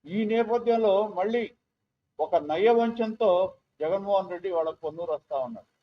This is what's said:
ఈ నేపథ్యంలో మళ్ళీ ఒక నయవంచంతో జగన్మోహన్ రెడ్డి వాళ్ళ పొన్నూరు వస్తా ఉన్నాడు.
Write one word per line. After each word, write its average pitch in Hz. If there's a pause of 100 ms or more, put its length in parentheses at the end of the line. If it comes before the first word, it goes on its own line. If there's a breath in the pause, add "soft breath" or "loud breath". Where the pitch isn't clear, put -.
ఈ 196
నేపథ్యంలో 226
మళ్ళీ 208 (720)
ఒక 156
నయవంచంతో 214 (260)
జగన్మోహన్ 190
రెడ్డి 180
వాళ్ళ 165
పొన్నూరు 160
వస్తా 147
ఉన్నాడు. 117